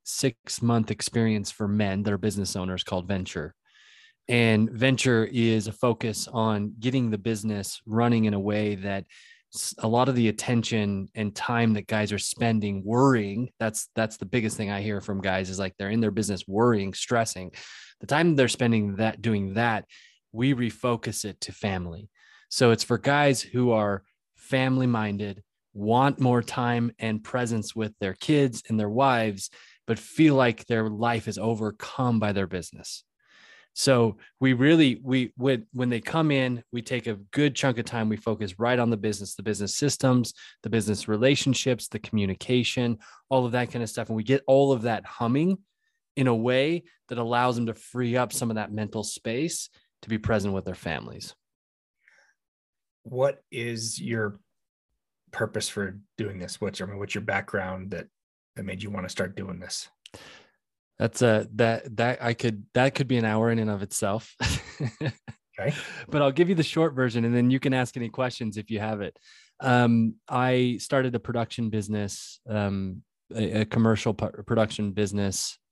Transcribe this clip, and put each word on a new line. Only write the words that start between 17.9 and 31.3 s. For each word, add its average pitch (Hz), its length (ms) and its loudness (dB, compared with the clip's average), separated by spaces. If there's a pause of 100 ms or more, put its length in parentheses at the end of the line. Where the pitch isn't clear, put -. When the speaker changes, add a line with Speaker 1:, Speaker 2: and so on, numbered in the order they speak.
Speaker 1:
The - 80 -14
time 156 300 4
they're 127 100 6
spending 110 480 2
that, 107 260 -2
doing 101 340 -2
that, 113 280 0 (480)
we 127 220 2
refocus 117 720 -2
it 98 160 -10
to - 100 -10
family. 92 580 -6 (380)
So 120 240 4
it's 110 140 2
for 120 120 0
guys 143 440 2
who 123 300 0
are 104 320 0 (340)
family-minded, 113 1040 -2 (300)
want 120 480 2
more 123 200 4
time 120 560 -2
and 110 240 -4
presence 113 540 -4
with 107 240 -4
their 95 140 -2
kids 139 560 0
and 110 100 0
their 104 100 0
wives, 113 600 0 (360)
but 113 140 -2
feel 156 360 4
like 123 320 4
their 110 200 2
life 113 400 -2
is 98 100 -6